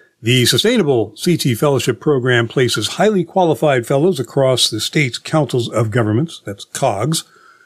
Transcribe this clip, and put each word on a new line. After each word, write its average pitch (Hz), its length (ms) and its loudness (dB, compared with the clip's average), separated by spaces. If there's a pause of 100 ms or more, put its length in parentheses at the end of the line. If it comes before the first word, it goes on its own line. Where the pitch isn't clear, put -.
(200)
the 120 260 2
Sustainable 139 680 2
C 175 200 0
T 127 180 0
Fellowship 135 460 0
Program 123 480 2
places 117 460 -2
highly 196 280 2
qualified 156 640 0
fellows 147 320 0
across 131 500 0
the 110 120 -6
state's 139 360 -2
councils 135 540 -2
of 110 220 -2
governments, 117 520 0
that's 101 200 -12
cogs, 123 580 -2 (440)